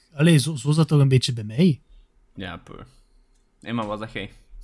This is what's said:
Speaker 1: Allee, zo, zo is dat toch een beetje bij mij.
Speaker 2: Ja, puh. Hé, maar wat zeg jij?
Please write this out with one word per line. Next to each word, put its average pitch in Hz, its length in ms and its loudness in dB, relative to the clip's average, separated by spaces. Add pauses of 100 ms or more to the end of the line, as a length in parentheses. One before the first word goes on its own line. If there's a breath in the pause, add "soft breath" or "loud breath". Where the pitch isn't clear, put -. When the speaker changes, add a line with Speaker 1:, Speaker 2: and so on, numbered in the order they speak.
(140)
Speaker 1:
Allee, 156 240 4
zo, 156 180 -2
zo 127 140 -4
is 151 60 0
dat 160 120 2
toch 147 120 4
een 139 80 4
beetje 131 240 2
bij 117 120 -10
mij. 131 360 0 (540)
Speaker 2:
Ja, 92 220 -12
puh. - 240 -20 (800)
Hé, - 120 -14
maar 117 140 -6
wat 104 120 -8
zeg 113 140 -14
jij? 101 180 -12 (340)